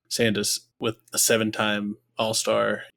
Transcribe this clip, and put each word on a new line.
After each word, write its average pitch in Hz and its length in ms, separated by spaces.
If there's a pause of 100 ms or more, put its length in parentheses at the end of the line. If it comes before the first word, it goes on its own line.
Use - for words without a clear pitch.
Sandus 104 520 (180)
with 117 180 (160)
a - 60
seven-time 107 800 (200)
All-Star, 110 640 (140)